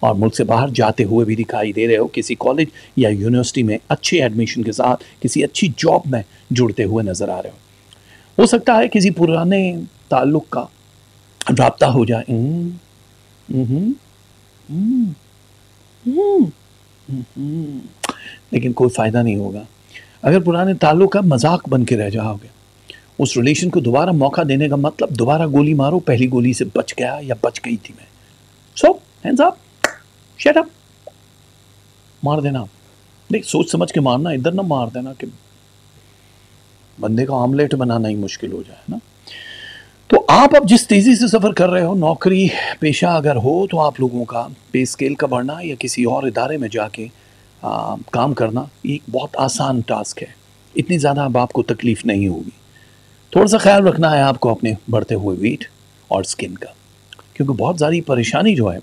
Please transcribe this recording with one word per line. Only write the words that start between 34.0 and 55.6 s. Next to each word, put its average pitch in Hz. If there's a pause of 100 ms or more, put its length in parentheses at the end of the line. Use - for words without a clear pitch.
मारना, 135
इधर 135
ना 190
मार 135
देना 127
कि 127 (1700)
बंदे 110
का 139
omelette 135
बनाना 117
ही 107
मुश्किल 101
हो 90
जाए -
ना। 226 (1080)
तो - (140)
आप 254
अब 277
जिस 220
तेज़ी 214
से 220
सफ़र 208
कर 175
रहे 180
हो, 170
नौकरी 185 (300)
पेशा 160
अगर 151
हो, 156
तो 170
आप 143
लोगों 123
का 117 (300)
पे 131
scale 139
का 143
बढ़ना 131
या 156
किसी 123
और 135
इदारे 120
में 120
जाके, 110 (540)
आ, 110 (160)
काम 123
करना, 123 (180)
ये 143
एक 151
बहुत 127
आसान 135
task 107
है। - (400)
इतनी 170
ज़्यादा 143
अब 127
आपको 123
तकलीफ़ 113
नहीं 101
होगी। 85 (800)
थोड़ा 202
सा 208
ख्याल 202
रखना 165
है 143
आपको 135
अपने 110 (140)
बढ़ते 110
हुए 95
वेट 113 (460)